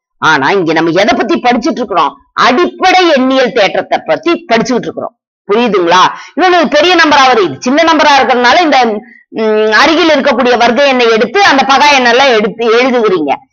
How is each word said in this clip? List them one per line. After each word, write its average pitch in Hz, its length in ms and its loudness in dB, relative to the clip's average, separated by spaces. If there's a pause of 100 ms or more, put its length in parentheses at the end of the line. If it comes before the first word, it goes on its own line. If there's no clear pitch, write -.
(220)
ஆனா 147 280 0
இங்க 339 220 0
நம்ம 165 180 0
எதை 202 240 0
பத்தி 240 300 -2
படிச்சுட்டு 240 360 -2
இருக்கிறோம்? 170 380 -4 (240)
அடிப்படை 339 720 0
எண்ணியல் 262 420 0
தேற்றத்தை 185 500 -2
பத்தி 302 420 -6
படிச்சுக்கிட்டு 226 400 -2
இருக்கிறோம், - 300 -12 (300)
புரியுதுங்களா? 185 680 0 (160)
இன்னொன்னு, 359 280 0
இது 285 160 -2
பெரிய 349 180 2
நம்பரா 294 360 2
வருது, 220 160 0
இது 131 120 -8
சின்ன 285 240 -2
நம்பரா 311 320 2
இருக்கிறதுனால 247 460 2
இந்த, 254 400 0 (380)
ம், 214 340 0
அருகில் 311 420 2
இருக்கக்கூடிய 247 480 0
வர்க்க 254 300 2
எண்ணை 226 240 0
எடுத்து 247 280 0
அந்த 285 280 2
பகா 277 240 2
எண்ணெல்லாம் 254 400 2
எடுத்து 226 420 -2
எழுதுகிறீங்க. 208 580 0 (160)